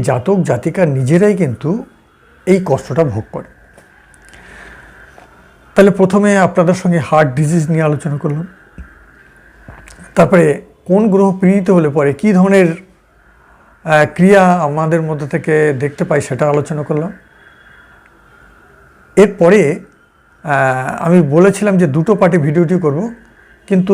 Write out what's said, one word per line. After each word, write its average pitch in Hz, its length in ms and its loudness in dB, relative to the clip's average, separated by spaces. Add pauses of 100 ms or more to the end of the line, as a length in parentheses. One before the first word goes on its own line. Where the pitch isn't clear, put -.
জাতক 127 400 -2
জাতিকা 156 440 -2
নিজেরাই 156 500 2
কিন্তু 160 480 -4 (640)
এই 185 180 2
কষ্টটা 151 400 -2
ভোগ 107 280 -6
করে। 139 160 -12 (2250)
তাহলে 196 160 4
প্রথমে 196 480 0
আপনাদের 180 360 0
সঙ্গে 175 240 -2
হার্ট 151 360 0
ডিজিজ 156 360 -2
নিয়ে 160 120 0
আলোচনা 147 340 -4
করলাম, 151 300 -6 (1700)
তারপরে 160 480 2 (220)
কোন 196 260 0
গ্রহ 196 280 2
পীড়িত 190 320 2
হলে 170 180 2
পরে 143 240 0
কী 208 200 0
ধরনের, 190 360 4 (1160)
আহ, 151 300 2
ক্রিয়া 185 280 4 (120)
আমাদের 160 480 -2
মধ্যে 151 240 -6
থেকে 151 460 -2
দেখতে 139 320 -6
পাই 156 160 -2
সেটা 143 300 -4
আলোচনা 147 320 -4
করলাম। 160 300 -6 (2000)
এরপরে, 180 640 4 (640)
আহ, 135 580 -2
আমি 170 200 2
বলেছিলাম 190 560 2
যে 180 80 2
দুটো 160 280 0
পার্টে 180 240 2
ভিডিওটি 160 400 0
করব, 175 340 -4 (540)
কিন্তু 190 280 0